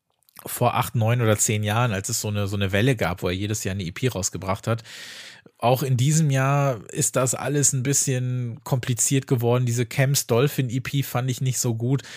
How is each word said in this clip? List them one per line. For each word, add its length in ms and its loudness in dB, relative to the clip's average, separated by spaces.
vor 300 2
acht, 180 -2
neun 260 2
oder 160 6
zehn 280 0
Jahren, 260 2
als 200 -4
es 100 -2
so 80 -4
eine, 180 -2
so 80 -4
eine 160 0
Welle 240 4
gab, 300 -2
wo 40 0
er 60 0
jedes 300 -4
Jahr 100 -2
eine 80 -6
E 80 -6
P 160 -4
rausgebracht 600 -4
hat. 160 -2
Auch 240 4
in 140 2
diesem 340 4
Jahr 640 0
ist 240 -2
das 180 2
alles 380 0
ein 100 -2
bisschen 800 -2
kompliziert 640 0
geworden. 400 2
Diese 180 0
Cam's 440 0
Dolphin 420 2
E 80 -2
P 240 -2
fand 260 -4
ich 120 -4
nicht 180 0
so 160 0
gut. 280 0